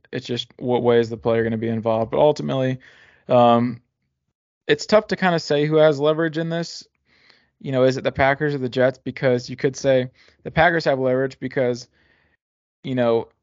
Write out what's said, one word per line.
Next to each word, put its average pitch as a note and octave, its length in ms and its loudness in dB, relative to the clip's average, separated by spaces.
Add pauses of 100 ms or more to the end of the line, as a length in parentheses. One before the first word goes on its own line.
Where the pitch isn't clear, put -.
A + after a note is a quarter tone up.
(120)
It's C3 160 -8
just A#2+ 320 -8
what A#2+ 240 0
way A#2+ 160 4
is A2+ 100 2
the A2+ 80 -8
player A2+ 260 0
gonna A2+ 140 -2
be A2+ 100 -4
involved. A2+ 440 -2
But C#3 80 0
ultimately, C#3+ 580 0 (500)
um, A#2+ 540 4 (840)
it's A3 180 0
tough G#3+ 220 4
to F#3+ 80 -6
kinda F3 240 0
say D3 260 -2
who D#3 120 0
has D3+ 220 4
leverage D#3 380 -2
in E3 120 -4
this. E3 380 -8 (720)
You C#3 120 -10
know, B2+ 140 2
is C3 120 2
it A2 60 -8
the B2+ 80 -2
Packers C#3 420 0
or C#3 60 -6
the B2+ 100 -6
Jets? C3 300 0
Because B2+ 500 -2
you B2+ 60 -14
could C3+ 200 -4
say C3 360 0 (320)
the - 80 -12
Packers E3 340 2
have C#3 140 0
leverage C3 400 -2
because, B2 480 -4 (960)
you C3+ 100 -8
know, A#2 360 0 (140)